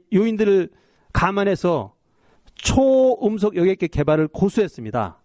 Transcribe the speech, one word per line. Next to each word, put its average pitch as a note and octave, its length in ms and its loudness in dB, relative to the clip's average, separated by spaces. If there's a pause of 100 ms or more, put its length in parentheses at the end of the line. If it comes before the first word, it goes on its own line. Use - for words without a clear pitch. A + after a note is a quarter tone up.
(140)
요인들을 G3+ 560 2 (440)
감안해서 F3+ 800 -2 (640)
초음속 B3+ 1000 2
여객기 F3+ 320 0
개발을 D#3 400 0
고수했습니다. A#2+ 960 -4